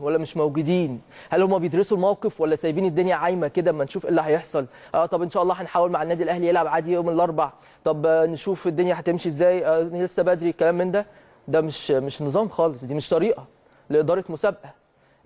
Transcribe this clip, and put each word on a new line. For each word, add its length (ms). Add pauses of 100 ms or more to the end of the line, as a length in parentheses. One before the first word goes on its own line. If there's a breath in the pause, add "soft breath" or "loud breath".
ولا 160
مش 200
موجودين؟ 640 (280 loud breath)
هل 120
هم 180
بيدرسوا 380
الموقف 440
ولا 140
سايبين 300
الدنيا 300
عايمة 320
كده 240
اما 120
نشوف 220
ايه 40
اللي 120
هيحصل؟ 440 (300 loud breath)
اه 100
طب 160
ان 80
شاء 140
الله 180
هنحاول 300
مع 120
النادي 200
الأهلي 240
يلعب 200
عادي 240
يوم 180
الأربع، 420 (320 loud breath)
طب، 220
آه، 200
نشوف 420
الدنيا 320
هتمشي 300
ازاي، 360
آه، 160
لسه 420
بدري، 260
الكلام 280
من 140
ده. 140 (420 loud breath)
ده 140
مش، 300
مش 300
نظام 280
خالص، 340
دي 100
مش 160
طريقة 360 (440 soft breath)
لإدارة 400
مسابقة. 400 (560 soft breath)